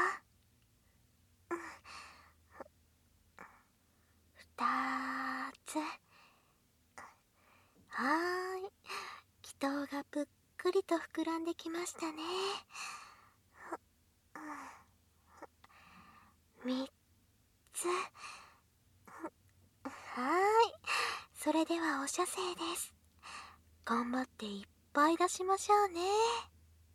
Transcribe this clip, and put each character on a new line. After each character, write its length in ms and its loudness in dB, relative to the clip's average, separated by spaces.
二 1200 -2
つ。 120 -4
は 140 -4
ー 640 0
い。 40 -12
気 120 -16
筒 320 -2
が 200 -6
ぷ 180 -2
っ 40 -6
く 140 2
り 120 4
と 120 2
膨 300 -2
ら 120 -2
ん 80 -2
で 80 -2
き 160 -8
ま 160 -4
し 80 -6
た 180 -4
ね。 120 -8
三 260 0
つ。 140 -2
は 220 0
ー 60 -2
い。 40 -12
そ 160 2
れ 140 6
で 140 2
は 220 2
お 60 -2
射 180 0
精 300 -2
で 60 -6
す。 160 -8
頑 280 0
張 100 0
っ 60 -2
て 180 -10
い 200 -6
っ 40 -20
ぱ 160 8
い 80 4
出 100 4
し 160 -2
ま 140 4
し 160 -4
ょ 20 8
う 140 6
ね。 120 -4